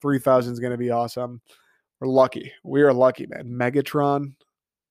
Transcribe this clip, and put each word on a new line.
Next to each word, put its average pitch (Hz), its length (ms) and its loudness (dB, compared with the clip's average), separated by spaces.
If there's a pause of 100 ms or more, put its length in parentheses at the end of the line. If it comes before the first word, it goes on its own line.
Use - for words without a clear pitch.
Three 139 180 0
thousand 127 340 2
is 117 60 -10
gonna 123 180 -6
be 120 140 -4
awesome. 120 500 -6 (580)
We're 131 80 -6
lucky. 131 440 2 (120)
We 139 180 0
are 143 100 6
lucky, 127 360 2
man. - 180 -14
Megatron, 139 880 -2 (580)